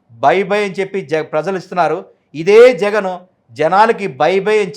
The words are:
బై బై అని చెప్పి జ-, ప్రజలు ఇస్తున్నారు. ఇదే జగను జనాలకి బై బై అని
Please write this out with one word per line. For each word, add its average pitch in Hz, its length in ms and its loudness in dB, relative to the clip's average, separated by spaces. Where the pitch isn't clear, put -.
బై 143 320 0
బై 208 200 -2
అని 196 100 -8
చెప్పి 190 280 -6
జ-, 151 220 -4
ప్రజలు 165 340 -6
ఇస్తున్నారు. 175 480 -4
ఇదే 214 380 6
జగను 190 460 -4
జనాలకి 190 560 0
బై 156 320 0
బై 214 200 0
అని 196 180 -4